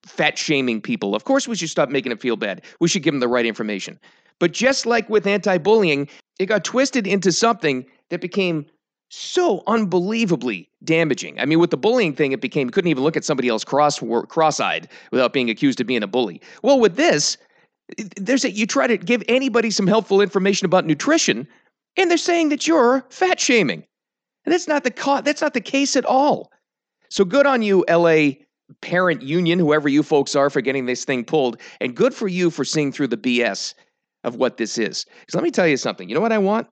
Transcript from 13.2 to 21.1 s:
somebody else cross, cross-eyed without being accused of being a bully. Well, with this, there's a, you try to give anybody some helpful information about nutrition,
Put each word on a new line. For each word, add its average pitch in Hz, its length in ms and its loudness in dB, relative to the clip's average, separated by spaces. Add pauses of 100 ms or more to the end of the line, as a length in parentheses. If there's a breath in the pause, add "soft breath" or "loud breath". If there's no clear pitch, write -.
somebody 131 240 -2
else 113 140 -2
cross, 143 380 0 (280)
cross-eyed 107 600 -2 (240 loud breath)
without 127 200 0
being 123 180 0
accused 131 300 0
of 113 60 -4
being 117 160 -2
a 101 60 -4
bully. 104 320 -2 (240 loud breath)
Well, 269 160 4
with 185 160 4
this, 277 400 2 (800 soft breath)
there's 233 280 0
a, 262 60 -2
you 208 160 -2
try 262 220 0
to 226 80 2
give 196 320 -2
anybody 233 420 0
some 196 160 0
helpful 196 340 4
information 196 440 0
about 180 200 2
nutrition, 151 640 0 (500 soft breath)